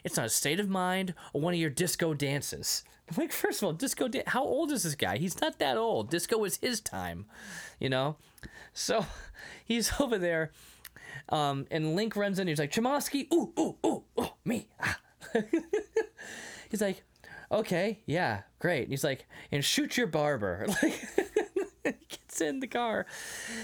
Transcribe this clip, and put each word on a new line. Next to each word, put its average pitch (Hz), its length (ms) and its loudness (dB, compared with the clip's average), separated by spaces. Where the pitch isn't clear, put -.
It's - 140 -2
not 139 80 2
a 113 40 0
state 151 300 2
of 208 80 0
mind 185 460 2
or - 80 0
one 170 140 2
of 170 80 2
your 160 80 2
disco 165 440 0
dances." 139 720 -2
I'm 165 120 -4
like, 320 120 -2
first - 280 0
of 214 40 2
all, 160 80 2
disco 262 340 0
dan-, 240 200 -2
how 254 180 2
old 294 260 2
is 240 120 0
this 156 120 -2
guy? 95 220 2
He's 170 240 -2
not 311 180 0
that 240 160 2
old. 202 340 2
Disco 170 280 2
was 202 240 0
his 240 180 0
time, - 460 -6
you - 120 -2
know? 131 260 0
So 233 320 0
<laughs> - 300 -18
he's 233 340 0
over 240 180 2
there, 165 360 0
um, 143 420 0
and 156 280 2
Link 214 180 0
runs 202 240 2
in. 190 80 2
He's 151 120 2
like, 147 120 0
"Chomsky, 269 640 0
ooh, 320 260 4
ooh, 311 160 2
ooh, 311 180 0
ooh, - 120 0
me." 226 240 -2
Ah. - 160 0
<laughs> 226 80 4
He's 214 120 -2
like, 196 220 0
"Okay, 202 540 2
yeah, 135 360 2
great." 160 240 2
And - 80 -4
he's 135 120 -2
like, 135 240 0
"And 143 120 2
shoot - 340 2
your 247 100 4
barber." 135 640 2
<laughs> 185 100 2
Like, - 240 2
<laughs> - 0 -
he 277 80 0
gets - 320 -10
in 285 220 0
the 247 60 -6
car, 214 380 0